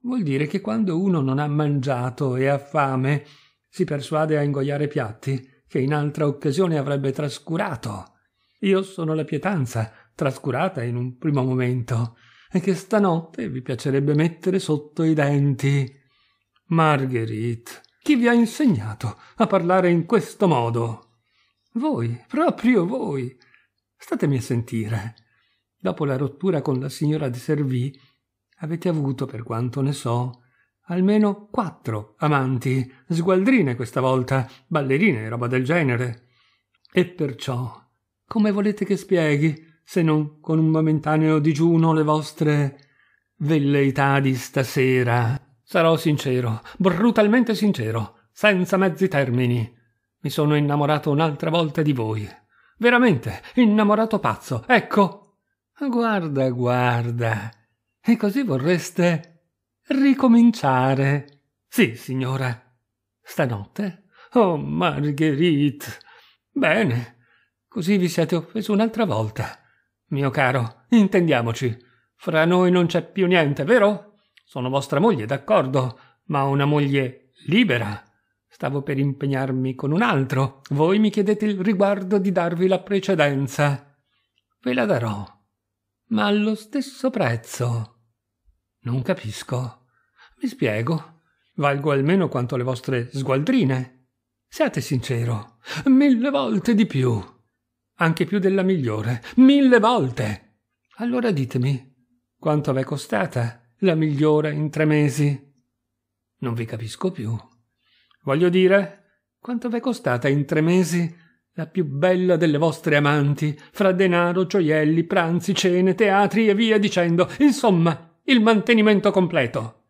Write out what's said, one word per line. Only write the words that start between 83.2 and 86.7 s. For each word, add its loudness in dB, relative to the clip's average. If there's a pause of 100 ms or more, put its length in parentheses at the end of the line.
Ve -4
la 0
darò, -2 (840)
ma 0
allo 0
stesso -6